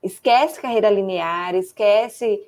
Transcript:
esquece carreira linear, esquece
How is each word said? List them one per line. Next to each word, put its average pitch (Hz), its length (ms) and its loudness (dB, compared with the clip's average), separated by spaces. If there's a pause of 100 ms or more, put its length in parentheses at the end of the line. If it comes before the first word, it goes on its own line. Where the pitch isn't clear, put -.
esquece 254 600 0
carreira 220 280 0
linear, 180 680 -2
esquece 208 920 0